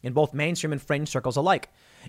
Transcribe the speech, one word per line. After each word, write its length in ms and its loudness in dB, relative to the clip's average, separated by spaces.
In 80 -4
both 200 2
mainstream 380 -2
and 100 -2
fringe 280 -2
circles 280 -2
alike. 340 2